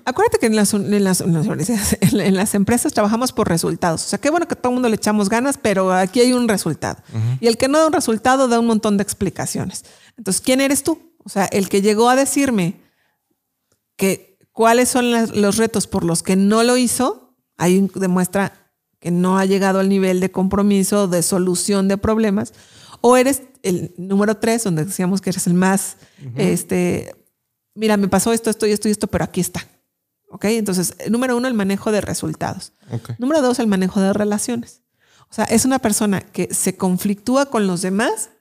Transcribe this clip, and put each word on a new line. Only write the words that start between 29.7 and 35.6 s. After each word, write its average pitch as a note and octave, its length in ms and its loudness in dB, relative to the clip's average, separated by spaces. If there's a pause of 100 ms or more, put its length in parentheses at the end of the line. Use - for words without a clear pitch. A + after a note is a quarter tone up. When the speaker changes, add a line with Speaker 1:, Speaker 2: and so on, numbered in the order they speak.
Speaker 1:
¿Ok? - 160 -12
Entonces, G3+ 520 -2
el - 140 -4
número B3 240 0
uno, B3 120 -2
el B3+ 60 -2
manejo G3 380 -2
de G#3 100 2
resultados. E3 720 -8 (180)
Speaker 2:
Ok. - 280 -8
Speaker 1:
Número D4 240 0
dos, B3 160 0
el A#3 80 0
manejo F#3+ 340 0
de G3 120 2
relaciones. G#3 680 -4 (480)
O - 40 -20
sea, A3 100 -2
¿es A3 200 2